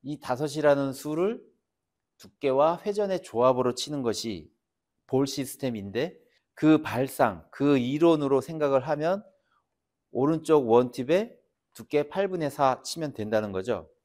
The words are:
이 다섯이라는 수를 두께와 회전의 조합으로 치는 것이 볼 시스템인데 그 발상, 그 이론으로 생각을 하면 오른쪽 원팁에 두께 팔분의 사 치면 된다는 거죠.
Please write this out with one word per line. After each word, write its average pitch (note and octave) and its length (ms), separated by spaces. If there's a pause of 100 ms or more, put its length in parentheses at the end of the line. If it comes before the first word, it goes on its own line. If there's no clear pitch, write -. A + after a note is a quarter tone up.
이 D3 160
다섯이라는 C#3 720
수를 E3+ 500 (760)
두께와 C#3+ 680
회전의 G3+ 380
조합으로 B2 520
치는 C#3+ 280
것이 G#2 480 (560)
볼 C3+ 200
시스템인데 B2 880 (360)
그 D#3 280
발상, A#2+ 680
그 C#3 260
이론으로 C#3+ 600
생각을 C#3 480
하면 D#3+ 360 (880)
오른쪽 D3+ 580
원팁에 B2+ 680 (380)
두께 C#3+ 340
팔분의 F#3 440
사 C3 320
치면 D#3 300
된다는 G#2+ 380
거죠. F#2+ 380 (160)